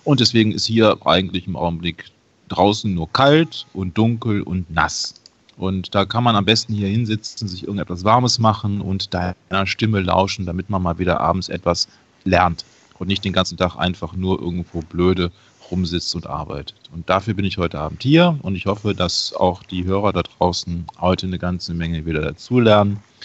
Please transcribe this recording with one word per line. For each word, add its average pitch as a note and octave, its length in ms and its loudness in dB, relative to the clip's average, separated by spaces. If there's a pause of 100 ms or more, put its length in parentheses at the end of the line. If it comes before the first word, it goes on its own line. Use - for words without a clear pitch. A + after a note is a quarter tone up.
Und C#3+ 140 2
deswegen A2+ 340 4
ist - 140 -4
hier A2 380 4
eigentlich F2+ 420 0
im F2+ 100 -4
Augenblick E2+ 500 -4 (420)
draußen G2+ 440 2
nur E2 200 -4
kalt D3+ 600 4
und F#2 240 -6
dunkel A2+ 460 0
und F2 280 -4
nass. D#2 440 -2 (420)
Und F#2+ 400 -4
da G2 80 4
kann A2+ 180 -2
man A#2+ 140 4
am G2+ 80 2
besten A2 280 2
hier G#2 140 0
hinsitzen, G#2+ 640 -2
sich F#2 160 -10
irgendetwas F2+ 400 -6
Warmes A#2+ 340 2
machen G#2 420 0
und F#2+ 320 -4
deiner F#2 540 -4
Stimme G#2+ 320 0
lauschen, F#2 480 0
damit F2+ 240 -6
man G2 100 0
mal E2+ 200 -2
wieder F2+ 180 2
abends F#2 300 0
etwas F2 400 -2 (340)
lernt F2+ 420 2 (360)
und F2+ 80 -4
nicht F#2+ 160 -2
den G2 80 -2
ganzen F2 260 -2
Tag F2+ 160 0
einfach F2 380 -4
nur F#2 280 -2
irgendwo F2 420 -6
blöde F2 500 0 (360)
rumsitzt F2 460 -2
und D#2+ 140 -8
arbeitet. C#2+ 480 -10 (160)
Und E2+ 180 -4
dafür G#2 240 2
bin G2 100 -2
ich F#2+ 140 -2
heute E2 220 -2
Abend D#2 240 -6
hier D#3+ 380 4
und F#2+ 120 -4
ich F2+ 120 -8
hoffe, G#2 280 -2
dass - 380 -2
auch F2+ 320 0
die F2+ 180 -6
Hörer G2 300 0
da F2+ 100 0
draußen F2 640 -4 (140)
heute F2+ 260 0
eine F#2 140 -4
ganze F2+ 340 -6
Menge E2 320 -4
wieder D#2 140 -2
dazulernen. G#2 800 2 (220)